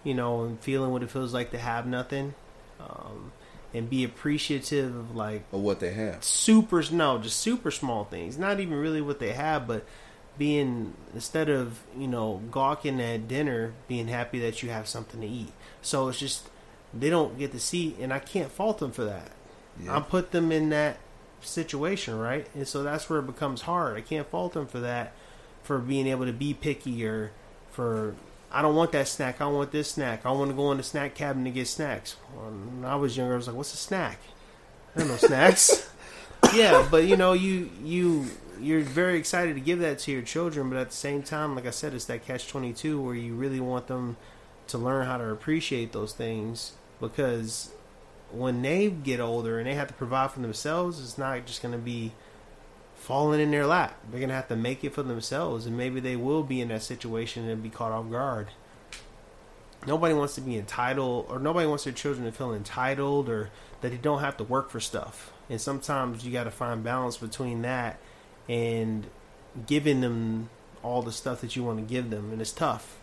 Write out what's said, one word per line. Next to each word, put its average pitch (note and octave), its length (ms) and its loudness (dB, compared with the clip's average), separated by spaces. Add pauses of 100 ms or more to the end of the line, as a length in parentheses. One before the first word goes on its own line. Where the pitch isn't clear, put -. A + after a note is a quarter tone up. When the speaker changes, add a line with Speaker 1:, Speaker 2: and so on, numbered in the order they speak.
Speaker 1:
you C#3 100 0
know, A#2+ 300 0
and A#2 160 -4
feeling C3+ 320 0
what B2 120 0
it A#2+ 60 -6
feels B2+ 240 -4
like B2 180 -2
to B2 60 -6
have A#2+ 300 -2
nothing, C3+ 460 -2 (460)
um, - 520 -12 (420)
and A#2 160 -4
be B2+ 140 2
appreciative C#3 920 0
of, A#2 220 -8
like, G#2+ 280 -4 (100)
Speaker 2:
Of G2 80 0
what G2+ 180 2
they F2+ 140 -2
have. G#2+ 300 -4
Speaker 1:
super, A3 680 6
no, D3+ 260 4
just A2+ 220 -4
super A#3 320 0
small A#2 320 -2
things. F#2+ 340 -8
Not G3 220 0
even F3 180 -2
really D#3 240 0
what C#3+ 180 -2
they A2 120 -2
have, C#3+ 360 0
but A2+ 180 -2 (520)
being, C3+ 560 2 (200)
instead - 360 -2
of, B2 300 0 (180)
you C3+ 100 -4
know, A2 340 -2 (100)
gawking C3+ 480 0
at A#2 300 -2
dinner, B2 440 0 (140)
being A#2+ 200 -2
happy A#2+ 320 -2
that A#2 240 -2
you B2 60 -6
have A2 180 -6
something A2+ 340 -8
to G#2+ 60 -6
eat. A#2 260 -8 (280)
So C3+ 280 2
it's B2 100 -6
just, - 300 -6 (440)
they B2 160 0
don't D3 300 2
get C3+ 140 -4
to B2+ 60 -8
see, E3+ 420 -2
and C3 100 -2
I C3+ 80 -2
can't D3+ 320 -4
fault G#3+ 280 0
them C#3 120 -2
for A#2 140 -4
that. F#2+ 260 -6 (500)
Speaker 2:
Yeah. F2+ 140 -4
Speaker 1:
I D3 60 4
put F3+ 300 0
them E3+ 200 4
in D#3 180 4
that D3+ 280 2 (440)
situation, D#3 760 -2
right? C3 340 -2
And C#3 140 -6
so C#3 160 -2
that's D3 260 -2
where D#3 100 2
it C3+ 60 -2
becomes B2+ 360 -4
hard. E3 360 0
I A2+ 40 -6
can't D3+ 280 -4
fault F3+ 240 -2
them C#3+ 140 -2
for B2 140 -6
that, A#2+ 320 -2 (500)
for C#3 160 0
being C3+ 280 0
able B2+ 180 0
to B2 80 -2
be C#3 200 -2
picky B2+ 520 -2
or A2 260 -2 (400)
for, A2 440 0 (360)
"I C3+ 100 2
don't D3+ 140 6
want D#3+ 160 6
that C#3 160 4
snack, - 340 -2
I C#3+ 60 0
want C#3+ 240 2
this D3+ 200 0
snack, A#2+ 340 -2
I B2+ 60 2
wanna C#3 220 2
go C#3 180 2
in C#3 60 2
the C3+ 60 -2
snack C#3+ 320 -2
cabinet C3 300 0
to B2+ 60 -2
get B2 160 -2
snacks." - 480 -4 (200)
When A2 500 -8
I C3 100 0
was C#3 220 2
younger, B2+ 160 2
I B2 40 2
was A#2+ 100 -4
like, A#2 80 -6
"What's C#3 180 -6
a - 40 -8
snack? F#3 420 -2 (760)
I E3 40 0
don't D#3 100 2
know B2 80 0
snacks." - 760 8
Speaker 2:
<laughs> - 40 -20 (580)
Speaker 1:
Yeah, G#3+ 340 10
but, D#3+ 160 8
you F#3+ 120 8
know, F#3 160 8
you, F#3 360 2 (140)
you, E3 420 4 (340)
you're D#3 220 4
very E3+ 360 2
excited E3+ 360 2
to C3+ 80 -4
give E3+ 180 2
that D3+ 200 0
to - 120 -4
your C3 120 -2
children, D3 460 -2
but C3 80 -2
at B2+ 120 -2
the - 60 -12
same C#3+ 260 -2
time, D3+ 340 -2
like B2 120 -4
I - 20 -2
said, C#3 240 -4
it's A#2+ 120 -6
that A#2+ 200 -6
catch B2+ 240 -6
twenty-two C#3 500 -2
where B2+ 160 -2
you A#2 200 -6
really C3 240 -2
want B2+ 280 -2
them B2 300 -4 (500)
to C3+ 100 -4
learn B2+ 280 2
how B2+ 120 -2
to A2+ 120 -4
appreciate B2 640 0
those G#2+ 200 -4
things, A2+ 600 -4 (260)
because A2+ 720 -2 (600)
when B2 320 0
they F3+ 260 4
get C3+ 300 -2
older A#2 400 0
and A#2 80 -2
they C#3 80 -2
have C#3+ 120 -2
to - 60 -12
provide C3+ 380 0
for - 80 -10
themselves, D#3 600 -2
it's A#2+ 180 -10
not C3 280 -2
just - 160 -10
gonna A#2+ 160 -4
be A#2 340 -4 (840)
falling D3+ 440 4
in D3+ 120 6
their D3 160 4
lap. D#3 280 4 (140)
They're A#2+ 100 -6
gonna C3 140 -2
have C3 160 -4
to A#2+ 60 0
make A#2+ 280 0
it C#3+ 100 -4
for D3 100 -2
themselves, B2+ 640 -2
and A#2 100 -2
maybe B2+ 220 -2
they B2+ 160 -2
will C#3 280 2
be C3 160 0
in A#2+ 100 -2
that A2 120 -2
situation A2+ 640 -4
and A2+ 160 -2
be A2 60 -6
caught A2+ 220 -4
off A2+ 180 -4
guard. A#2 380 -2 (1400)
Nobody D#3+ 280 4
wants C#3+ 220 2
to C3+ 60 -6
be B2+ 160 -2
entitled, B2 720 0
or B2+ 100 -4
nobody D#3+ 280 2
wants C#3+ 160 0
their C3 100 -4
children B2+ 320 -2
to A2+ 60 -2
feel B2 220 -4
entitled C3+ 760 0
or G#2 220 -2 (300)
that B2+ 80 -2
they B2 80 -4
don't C#3+ 240 2
have C#3 160 -2
to A2+ 60 -4
work C3 260 0
for A#2 100 -6
stuff. - 520 -8 (180)
And A#2 100 -4
sometimes C3 640 -2
you B2 80 -6
gotta A#2+ 200 -2
find A#2+ 320 -4
balance A#2+ 340 -2
between A#2 460 -4
that B2 360 -2 (480)
and A2+ 600 0 (600)
giving D3 320 4
them A2+ 500 0 (340)
all B2 180 0
the A#2 100 -4
stuff B2 300 -6
that A#2 160 -6
you B2 60 -2
wanna A2 180 -2
give B2 300 -4
them, G#2+ 200 -6
and A2 80 -6
it's A2 140 -4
tough. B2+ 500 -2